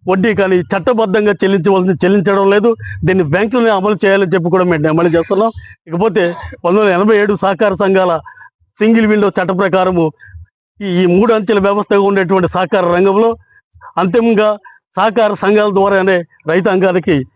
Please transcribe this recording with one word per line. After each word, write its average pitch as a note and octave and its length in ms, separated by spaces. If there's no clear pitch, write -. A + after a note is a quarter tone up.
వడ్డీ F#3+ 260
కానీ F#3 180
చట్టబద్ధంగా G#3 680
చెల్లించవలసిన F#3+ 600
చెల్లించడం G3+ 500
లేదు. G#3 180
దీన్ని F#3 260
బ్యాంకులోనే A3+ 460
అమలు G3+ 240
చేయాలని G3 320
చెప్పి F3 200
కూడా F#3 160
మేము D#3 140
డిమాండ్ E3 320
చేస్తున్నాం. G3+ 340
ఇకపోతే F#3 340
పంతొమ్మిది F#3 180
వందల G3+ 160
ఎనభై G#3 260
ఏడు G#3 200
సహకార G3 300
సంఘాల F#3 300
సింగిల్ A3+ 320
విండో G#3 260
చట్ట F#3 140
ప్రకారము F#3 440
ఈ, G3+ 80
ఈ - 20
మూడు A3+ 220
అంచెల G#3 300
వ్యవస్థగా G3+ 420
ఉండేటువంటి F#3+ 480
సహకార F#3 280
రంగంలో G3 340
అంతిమంగా G#3+ 480
సహకార G#3+ 340
సంఘాల G#3 360
ద్వారానే G3 400
రైతాంగానికి F#3 680